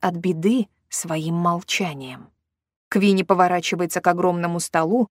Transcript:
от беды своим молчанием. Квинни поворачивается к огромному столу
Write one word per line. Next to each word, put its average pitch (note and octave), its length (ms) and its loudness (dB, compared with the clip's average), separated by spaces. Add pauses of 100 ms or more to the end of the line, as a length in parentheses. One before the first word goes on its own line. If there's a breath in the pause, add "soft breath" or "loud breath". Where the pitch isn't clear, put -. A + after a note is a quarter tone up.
от F3 160 -2
беды F#3 520 0 (200)
своим D#3+ 460 -6
молчанием. E3+ 960 -4 (580)
Квинни G3 340 4
поворачивается F3+ 800 0
к - 60 -2
огромному F3 540 0
столу F3+ 500 0